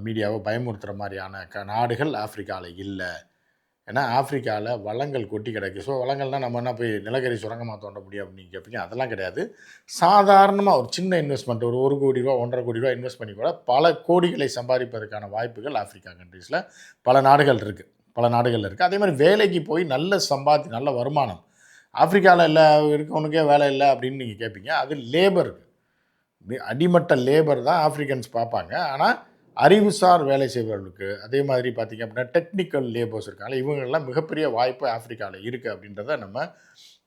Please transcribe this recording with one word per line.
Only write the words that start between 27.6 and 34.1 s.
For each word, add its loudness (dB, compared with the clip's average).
தான் 0
ஆப்பிரிக்கன்ஸ் -4
பார்ப்பாங்க. -4
ஆனா, 0
அறிவுசார் 6
வேலை 2
செய்பவர்களுக்கு, -8
அதே -2
மாதிரி -2
பார்த்தீங்க -8
அப்படின்னா, -8
டெக்னிக்கல் -2
லேபர்ஸ் -6
இருக்காங்க, -10
இவங்கெல்லாம் -4
மிகப்பெரிய -4